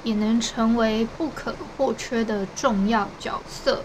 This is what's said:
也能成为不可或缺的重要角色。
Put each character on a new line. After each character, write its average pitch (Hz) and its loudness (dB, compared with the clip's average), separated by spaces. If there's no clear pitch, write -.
也 226 0
能 220 2
成 226 2
为 220 2
不 320 -2
可 - -8
或 254 2
缺 - -2
的 214 0
重 202 2
要 208 2
角 - -6
色。 - -2